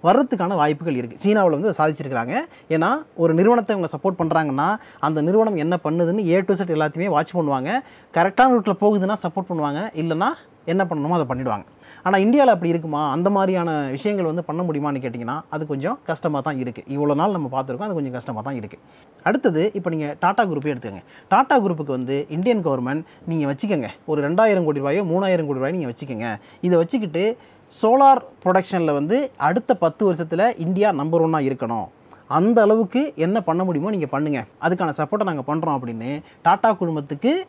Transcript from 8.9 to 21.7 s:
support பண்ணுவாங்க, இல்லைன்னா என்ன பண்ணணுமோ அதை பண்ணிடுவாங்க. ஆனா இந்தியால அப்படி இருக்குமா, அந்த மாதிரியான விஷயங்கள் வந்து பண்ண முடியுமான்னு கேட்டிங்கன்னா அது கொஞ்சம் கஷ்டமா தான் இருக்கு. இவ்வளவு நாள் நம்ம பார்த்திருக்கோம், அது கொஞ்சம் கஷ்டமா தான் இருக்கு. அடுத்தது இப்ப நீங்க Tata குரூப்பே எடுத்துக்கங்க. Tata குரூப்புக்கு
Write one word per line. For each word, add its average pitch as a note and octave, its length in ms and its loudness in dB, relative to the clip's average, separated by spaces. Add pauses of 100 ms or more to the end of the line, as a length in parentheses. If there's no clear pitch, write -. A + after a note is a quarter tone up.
support F3+ 260 -6
பண்ணுவாங்க, D3+ 300 -4 (200)
இல்லைன்னா E3 280 0 (420)
என்ன F#3+ 180 2
பண்ணணுமோ D#3+ 280 -2
அதை C#3+ 120 0
பண்ணிடுவாங்க. B2+ 360 -4 (420)
ஆனா G3 180 4
இந்தியால B3+ 300 6
அப்படி E3+ 180 -2
இருக்குமா, D#3+ 280 -4 (100)
அந்த F3 180 0
மாதிரியான F#3 400 0 (280)
விஷயங்கள் F#3+ 340 -2
வந்து E3+ 180 -6
பண்ண E3 140 -4
முடியுமான்னு D3 400 -4
கேட்டிங்கன்னா B2 340 -6 (120)
அது D#3 180 -6
கொஞ்சம் D3+ 320 -6 (100)
கஷ்டமா D#3 380 -4
தான் C#3+ 160 -4
இருக்கு. A#2+ 240 -10
இவ்வளவு C#3+ 340 0
நாள் F#3+ 160 0
நம்ம D3 160 -4
பார்த்திருக்கோம், C3+ 360 -6
அது E3+ 100 -4
கொஞ்சம் B2+ 180 -6
கஷ்டமா A2+ 240 -8
தான் C3+ 200 -8
இருக்கு. - 180 -14 (440)
அடுத்தது F#3 400 2 (100)
இப்ப F3+ 160 -4
நீங்க D#3 200 -4 (100)
Tata G3 240 2
குரூப்பே D3+ 300 -2
எடுத்துக்கங்க. G#2 320 -10 (240)
Tata C4+ 340 4
குரூப்புக்கு D3+ 340 -2